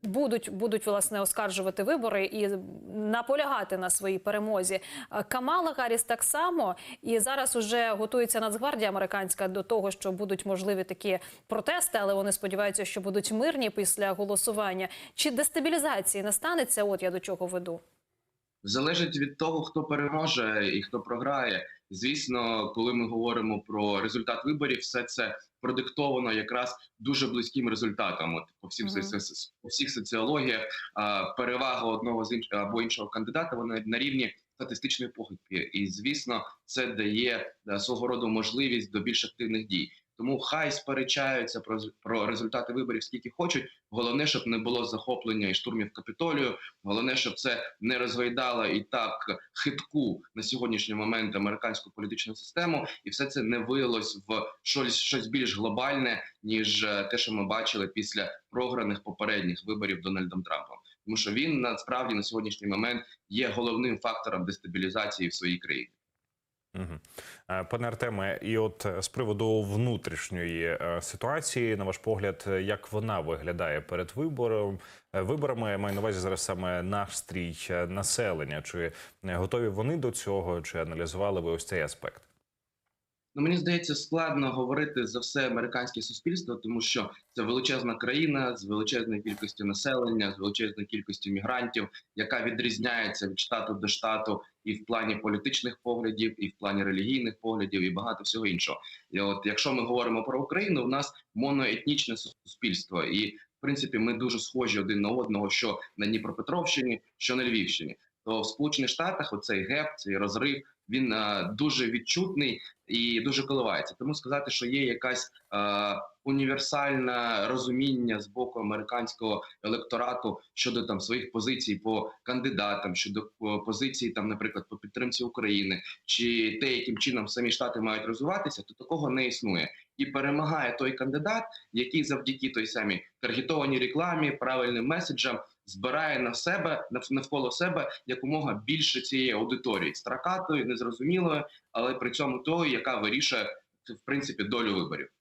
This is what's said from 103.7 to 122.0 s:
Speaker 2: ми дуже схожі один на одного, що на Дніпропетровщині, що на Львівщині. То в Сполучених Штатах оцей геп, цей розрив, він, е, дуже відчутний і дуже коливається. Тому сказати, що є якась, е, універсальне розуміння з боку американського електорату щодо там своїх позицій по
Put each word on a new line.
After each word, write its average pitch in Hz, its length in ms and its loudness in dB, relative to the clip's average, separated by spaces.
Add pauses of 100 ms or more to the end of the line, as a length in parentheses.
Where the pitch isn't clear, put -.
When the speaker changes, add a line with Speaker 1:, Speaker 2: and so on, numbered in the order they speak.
Speaker 2:
ми 117 160 4
дуже 117 240 0
схожі 110 420 0
один 101 200 2
на 101 80 4
одного, 104 420 2
що - 300 0 (160)
на 104 100 0
Дніпропетровщині, 123 920 0 (160)
що 127 200 0
на 127 80 2
Львівщині. 92 520 0 (280)
То 110 160 0
в - 60 -2
Сполучених 143 440 0
Штатах - 420 -2
оцей 101 320 0
геп, 143 220 0 (120)
цей 98 180 -2
розрив, 117 460 0 (280)
він, 127 220 2
е, 104 460 2
дуже 127 320 4
відчутний 143 720 0 (260)
і 117 340 4
дуже 131 220 2
коливається. 117 560 0
Тому 147 160 -2
сказати, 139 360 -2
що 123 160 -2
є 135 180 2
якась, 123 460 0 (240)
е, 101 420 2 (280)
універсальне 135 1200 2
розуміння 127 720 2
з 101 80 -8
боку 123 320 -2
американського 107 800 -2 (200)
електорату 117 800 0 (140)
щодо 120 320 0
там 98 140 0
своїх 123 320 -2
позицій 110 440 0
по 107 340 0 (120)